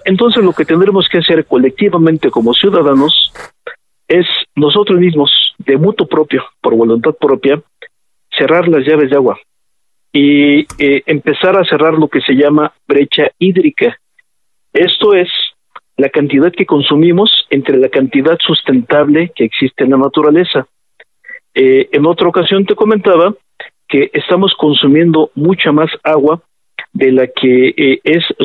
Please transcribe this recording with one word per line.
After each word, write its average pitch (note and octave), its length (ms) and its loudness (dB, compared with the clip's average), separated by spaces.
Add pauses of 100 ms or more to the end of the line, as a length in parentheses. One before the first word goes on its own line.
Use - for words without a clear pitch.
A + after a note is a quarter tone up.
entonces A3+ 400 0
lo F3 80 2
que E3+ 100 -4
tendremos F#3+ 460 0
que F#3 80 -2
hacer D#3+ 280 0
colectivamente F3+ 840 0
como A#2 220 0
ciudadanos D3+ 800 0 (760)
es E3+ 180 0 (300)
nosotros F3+ 420 0
mismos, D#3+ 320 2 (280)
de - 180 -2
mutuo E3+ 320 0
propio, D3 380 -2 (160)
por A#2 120 0
voluntad A2+ 460 0
propia, C#3 420 0 (720)
cerrar E3 380 0
las C#3+ 160 0
llaves D3 240 2
de C#3 80 0
agua A#2+ 200 0 (760)
y, C#3+ 460 2 (200)
eh, C#3 260 0
empezar D#3 520 -2
a F#3 80 0
cerrar D#3+ 300 0
lo D#3 120 2
que C#3 140 -4
se C#3+ 100 -4
llama D3 400 2 (160)
brecha C#3+ 500 0
hídrica. G3 640 0 (720)
Esto G3+ 420 0
es F3+ 140 2 (720)
la C#3 100 -2
cantidad C#3+ 460 0
que F#3 120 -4
consumimos E3+ 840 0
entre C#3 280 -2
la C3 120 2
cantidad C#3 500 0
sustentable D3 960 0
que - 80 -2
existe C3 400 -4
en B2+ 60 2
la C3+ 80 2
naturaleza. D3+ 720 0 (840)
Eh, C3 380 2
en D3 140 0
otra F3 240 0
ocasión F#3+ 360 0
te G#3 100 -2
comentaba G#3 580 2 (560)
que C#3 240 0
estamos F3+ 440 -2
consumiendo D#3 800 0
mucha E3 360 -2
más D#3 180 0 (140)
agua D3+ 380 0 (520)
de C3 180 0
la B2+ 160 2
que, B2+ 480 0
eh, C3+ 280 0
es, E3 200 -2 (220)